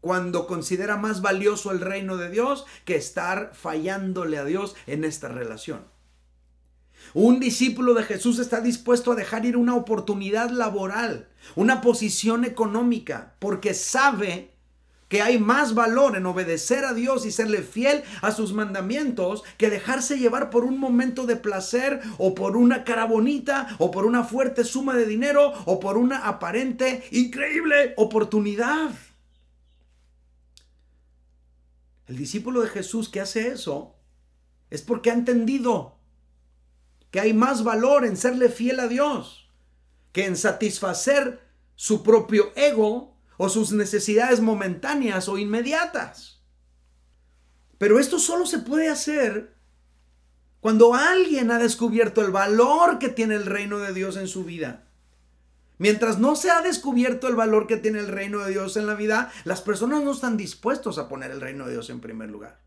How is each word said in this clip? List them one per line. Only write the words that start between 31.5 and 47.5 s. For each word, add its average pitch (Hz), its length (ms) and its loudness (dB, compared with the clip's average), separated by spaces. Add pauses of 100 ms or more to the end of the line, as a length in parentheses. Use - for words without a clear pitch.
El 127 100 -12
discípulo 220 460 -2
de 220 60 0
Jesús 220 420 -6
que 196 100 -6
hace 220 280 -4
eso 165 460 -8 (760)
es 151 100 -10
porque 233 300 0
ha 233 40 -2
entendido 240 800 0 (1160)
que 185 100 -2
hay 220 120 4
más 226 300 2
valor 240 420 4
en 202 120 0
serle 247 320 2
fiel 247 320 -2
a 240 80 -2
Dios 262 600 -2 (640)
que 196 160 -2
en 180 100 -2
satisfacer 214 1040 0 (360)
su - 260 0
propio 214 540 4
ego 240 600 2 (200)
o 190 120 -2
sus 214 220 0
necesidades 214 680 2
momentáneas 214 880 -2
o 196 100 -4
inmediatas. 240 1000 -4 (1400)